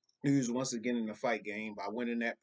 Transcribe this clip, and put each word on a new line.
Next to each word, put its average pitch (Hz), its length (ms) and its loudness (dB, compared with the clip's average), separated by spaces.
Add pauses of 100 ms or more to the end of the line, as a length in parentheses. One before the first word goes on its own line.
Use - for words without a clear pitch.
(240)
news 139 260 4
once 127 220 0
again 120 240 0
in 113 100 0
the 104 80 -4
fight 110 300 0
game 104 300 -6
by 98 140 -6
winning 117 320 -2
that 117 220 -2